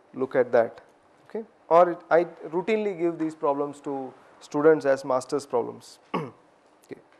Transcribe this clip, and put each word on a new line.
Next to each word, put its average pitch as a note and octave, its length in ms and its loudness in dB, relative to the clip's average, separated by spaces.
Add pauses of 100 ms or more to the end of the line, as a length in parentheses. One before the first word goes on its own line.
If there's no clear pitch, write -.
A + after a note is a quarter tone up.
(140)
look C3 220 -6
at A#2+ 160 2
that, A#2 300 2 (460)
okay. A3 180 -10 (220)
Or F3 240 6
it, E3+ 80 -8 (100)
I E3+ 160 4 (240)
routinely G3 480 -4
give E3 200 -2
these D#3+ 180 -6
problems C#3+ 460 -4
to C3+ 320 -8 (260)
students D3 460 4
as C3+ 200 2
master's C3+ 400 -4
problems. A#2 540 -6 (140)
<clears throat> F3+ 60 -4 (720)
Okay. - 100 -18 (180)